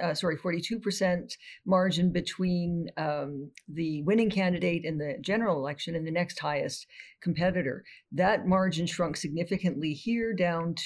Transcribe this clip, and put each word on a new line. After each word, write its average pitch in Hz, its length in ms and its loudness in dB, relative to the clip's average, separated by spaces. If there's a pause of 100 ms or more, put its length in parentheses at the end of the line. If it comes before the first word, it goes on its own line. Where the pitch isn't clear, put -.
uh, 165 120 0
sorry, 160 240 0
forty-two 175 400 -2
percent 185 560 0 (320)
margin 185 460 4
between, 175 840 0
um, 147 540 -4 (180)
the 156 360 -2
winning 220 260 6
candidate 175 560 2
in 160 100 -2
the 147 240 -4
general 202 380 2
election 143 360 -4
and 160 120 -2
the 160 40 -4
next 175 280 -2
highest 147 480 -2 (340)
competitor. 175 640 0 (260)
That 185 360 2
margin 185 400 2
shrunk 160 320 -2
significantly 160 760 -2
here 226 400 -2
down 170 540 0